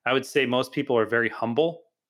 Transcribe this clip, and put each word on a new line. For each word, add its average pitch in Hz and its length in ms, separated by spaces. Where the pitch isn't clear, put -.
I 123 80
would 135 120
say 135 200
most 127 260
people 139 260
are 110 80
very 117 240
humble 151 540